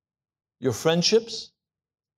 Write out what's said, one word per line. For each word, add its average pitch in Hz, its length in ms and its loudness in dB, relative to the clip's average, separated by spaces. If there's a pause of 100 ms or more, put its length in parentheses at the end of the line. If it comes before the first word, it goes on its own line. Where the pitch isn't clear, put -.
(600)
your 123 120 0
friendships, 175 800 0 (680)